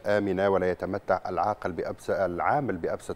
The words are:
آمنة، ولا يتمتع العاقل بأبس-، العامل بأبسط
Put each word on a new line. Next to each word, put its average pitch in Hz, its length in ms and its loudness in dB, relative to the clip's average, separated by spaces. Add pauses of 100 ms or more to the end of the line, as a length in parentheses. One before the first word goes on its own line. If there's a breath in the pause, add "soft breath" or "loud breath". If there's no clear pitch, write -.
آمنة، 101 440 2
ولا 90 220 4
يتمتع 95 540 0
العاقل 92 480 -2
بأبس-، - 360 -6
العامل 95 680 0
بأبسط 85 380 -4